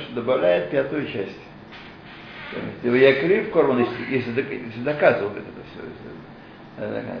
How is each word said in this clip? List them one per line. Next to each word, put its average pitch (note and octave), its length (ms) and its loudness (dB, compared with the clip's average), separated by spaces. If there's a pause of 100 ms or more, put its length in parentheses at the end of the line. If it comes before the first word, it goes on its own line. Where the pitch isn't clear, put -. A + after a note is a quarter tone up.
(140)
добавляет C3+ 560 2
пятую C#3 380 -2
часть. G2 320 -6 (1400)
То B2 60 2
есть, C3 280 8
якрив F#3 340 2
корбан, C#3 280 4
если, A#2+ 360 -2
если A#2 160 -2
док-, A#2+ 200 -2
если A2+ 300 -10
доказывал C3+ 500 4
это G#2 100 -10 (300)
все, - 1200 -14 (280)